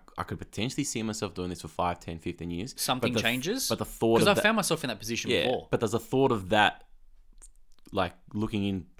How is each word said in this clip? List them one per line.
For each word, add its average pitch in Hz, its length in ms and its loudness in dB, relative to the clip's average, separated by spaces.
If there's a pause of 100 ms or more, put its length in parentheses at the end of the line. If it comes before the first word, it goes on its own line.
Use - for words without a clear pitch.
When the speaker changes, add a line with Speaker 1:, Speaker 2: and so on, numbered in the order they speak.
(180)
Speaker 1:
I - 60 -6
could 95 140 -8
potentially 131 460 -6
see 117 180 -4
myself 107 320 -4
doing 90 160 -6
this 87 120 -8
for 82 60 -12
five, 87 320 -2
ten, 85 180 -8
fifteen 85 320 -8
years." 90 260 -8
Speaker 2:
Something 127 360 -2
Speaker 1:
but 113 100 0
the 113 60 -2
f-, 120 40 2
Speaker 2:
changes? 127 360 -4
Speaker 1:
but 113 100 0
the 113 60 -4
thought 113 340 2
Speaker 2:
'Cause - 80 6
Speaker 1:
of 202 40 8
Speaker 2:
I've 185 60 4
Speaker 1:
that 196 60 4
Speaker 2:
found 220 140 4
myself 175 260 0
in 139 60 -4
that 110 100 -6
position 110 320 -6
Speaker 1:
Yeah, 101 140 4
Speaker 2:
before. 123 260 -2
Speaker 1:
but 120 100 2
does 107 120 0
the 110 80 0
thought 131 320 2
of 98 180 0
that, 104 340 4 (1080)
like, 92 220 0 (200)
looking 107 300 0
in 98 220 -2 (140)